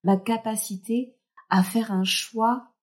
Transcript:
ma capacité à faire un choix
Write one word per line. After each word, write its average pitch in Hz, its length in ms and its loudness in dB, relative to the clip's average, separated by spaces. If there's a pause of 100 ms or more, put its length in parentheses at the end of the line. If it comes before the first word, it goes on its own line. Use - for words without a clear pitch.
ma 190 140 4
capacité 226 960 -4 (340)
à 185 140 4
faire 220 300 -2
un 190 100 0
choix 233 800 -2